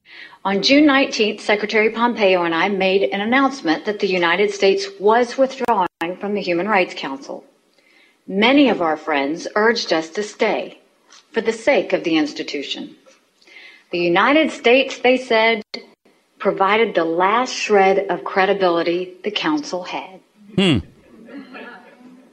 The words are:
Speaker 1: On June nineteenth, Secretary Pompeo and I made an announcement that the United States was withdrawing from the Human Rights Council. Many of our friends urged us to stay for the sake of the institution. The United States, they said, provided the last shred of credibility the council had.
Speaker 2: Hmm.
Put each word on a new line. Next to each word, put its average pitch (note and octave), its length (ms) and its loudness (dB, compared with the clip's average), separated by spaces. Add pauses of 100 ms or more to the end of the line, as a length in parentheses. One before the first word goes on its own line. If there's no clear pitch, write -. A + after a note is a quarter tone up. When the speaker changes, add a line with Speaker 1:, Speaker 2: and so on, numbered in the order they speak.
(440)
Speaker 1:
On G3 200 -2
June C#4+ 220 6
nineteenth, C4+ 560 0
Secretary G#3+ 480 0
Pompeo A3 520 2
and E3+ 140 -2
I F3+ 140 0
made F#3+ 420 0
an G3+ 80 -2
announcement A#3 640 0
that G#3 160 -6
the G3+ 80 0
United F3+ 420 0
States G3 380 0 (100)
was A#3 400 2
withdrawing G#3+ 800 -2
from G#3 160 -6
the G3+ 80 -4
Human F3 240 -2
Rights F#3+ 300 0
Council. - 480 -12 (800)
Many B3 420 4
of F3 140 0
our D#3+ 140 0
friends D3+ 580 -4
urged A3+ 380 0
us D#3+ 180 -2
to G#3 140 -6
stay F#3 540 -4 (520)
for A3+ 100 -4
the A3 120 0
sake A3 420 0
of D#3+ 100 -2
the D#3+ 140 0
institution. - 760 -6 (960)
The F3 80 -4
United A3 520 2
States, C4 480 2
they B3+ 180 4
said, A3+ 460 0 (760)
provided G3 560 0
the E3 120 0
last F#3+ 480 0
shred G3 460 2 (100)
of F3 120 -6
credibility F3+ 920 0 (100)
the G#3+ 60 -6
council E3 540 -4
had. - 360 -12 (360)
Speaker 2:
Hmm. F3+ 220 2 (1500)